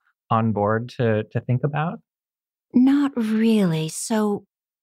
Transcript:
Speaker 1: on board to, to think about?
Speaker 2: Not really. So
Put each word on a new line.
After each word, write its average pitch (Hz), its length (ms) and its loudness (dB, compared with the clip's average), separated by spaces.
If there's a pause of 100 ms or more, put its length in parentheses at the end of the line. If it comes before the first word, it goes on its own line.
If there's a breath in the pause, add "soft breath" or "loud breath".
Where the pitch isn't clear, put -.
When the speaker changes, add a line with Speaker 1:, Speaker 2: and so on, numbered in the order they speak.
(300)
Speaker 1:
on 113 220 2
board 107 460 0
to, 110 260 0
to - 180 -6
think 127 220 -2
about? 151 360 -4 (760)
Speaker 2:
Not 269 400 4
really. 220 760 0
So 208 560 -4 (380)